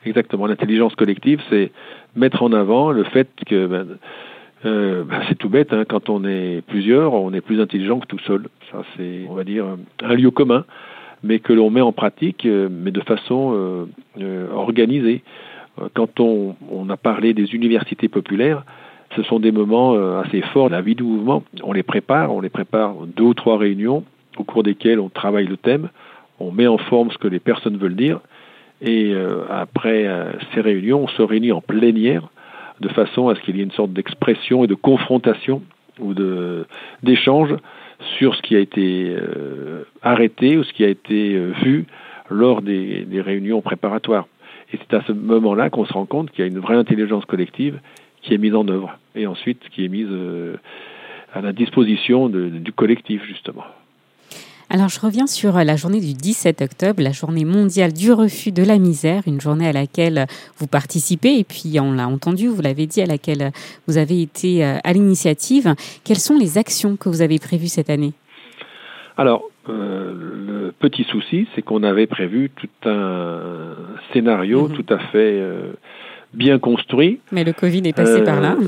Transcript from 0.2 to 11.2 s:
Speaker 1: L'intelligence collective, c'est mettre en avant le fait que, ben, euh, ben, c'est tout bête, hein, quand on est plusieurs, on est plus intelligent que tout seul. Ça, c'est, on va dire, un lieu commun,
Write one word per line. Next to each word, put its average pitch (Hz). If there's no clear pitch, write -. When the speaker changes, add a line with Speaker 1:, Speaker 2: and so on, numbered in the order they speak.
Speaker 1:
L'intelligence 110
collective, 131
c'est 101
mettre 127
en 117
avant 113
le 110
fait 131
que, 95
ben, 92
euh, 101
ben, 80
c'est -
tout 104
bête, 135
hein, 107
quand 107
on 104
est 92
plusieurs, 123
on 95
est 92
plus 110
intelligent 104
que -
tout -
seul. 101
Ça, 95
c'est, 90
on 90
va 92
dire, 101
un 117
lieu 127
commun, 131